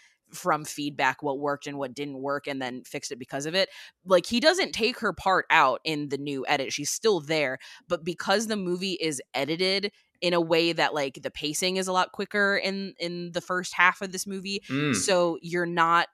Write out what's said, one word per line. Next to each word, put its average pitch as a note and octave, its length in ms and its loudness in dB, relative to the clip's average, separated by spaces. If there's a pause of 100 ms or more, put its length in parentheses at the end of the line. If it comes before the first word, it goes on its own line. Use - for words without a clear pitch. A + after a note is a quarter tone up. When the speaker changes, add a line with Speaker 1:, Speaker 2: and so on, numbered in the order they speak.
(340)
Speaker 1:
from D#3 320 0
feedback C#3 580 -2
what C#3 160 -2
worked C#3+ 280 -2
and C#3+ 100 -8
what C3 160 -6
didn't C#3+ 260 -8
work C#3 280 -4
and C#3 140 -6
then B2 220 -8
fixed - 300 -10
it B2 40 -10
because C#3 280 -8
of D#3+ 100 -4
it. F#3+ 140 0 (360)
Like, F3+ 200 6
he A#3 160 0
doesn't E4 320 4
take A#3 260 -2
her G3+ 140 -2
part F3+ 360 2
out C#3+ 360 6
in D3 240 -2
the C#3 80 -2
new C#3 320 -4
edit. C3+ 240 0
She's D3 180 -4
still G3+ 300 2
there, D3 380 0 (280)
but F3 160 -2
because G#3 440 0
the G#3+ 100 -2
movie F#3 420 -2
is D3 220 -2 (120)
edited F#3 600 0 (280)
in F3 120 2
a F3 80 4
way E3 320 4
that, D#3 200 2
like, C#3+ 280 -2
the C3 100 -6
pacing F#3 460 -2
is F#3 100 -2
a F#3 60 -2
lot F#3 180 0
quicker G3+ 460 0
in, G3 420 -4
in F3 340 -6
the E3+ 80 -2
first F3+ 320 -6
half F3+ 280 4
of G3 100 -6
this F#3 140 -6
movie. G3 440 -6
Speaker 2:
Mm. C3+ 260 0
Speaker 1:
So F3 460 2
you're E3+ 240 -2
not, E3+ 480 4